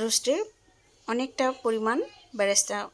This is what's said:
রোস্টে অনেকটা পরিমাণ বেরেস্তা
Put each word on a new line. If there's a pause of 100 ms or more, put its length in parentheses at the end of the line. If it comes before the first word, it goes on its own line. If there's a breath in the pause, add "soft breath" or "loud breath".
রোস্টে (720)
অনেকটা (200)
পরিমাণ (400)
বেরেস্তা (160)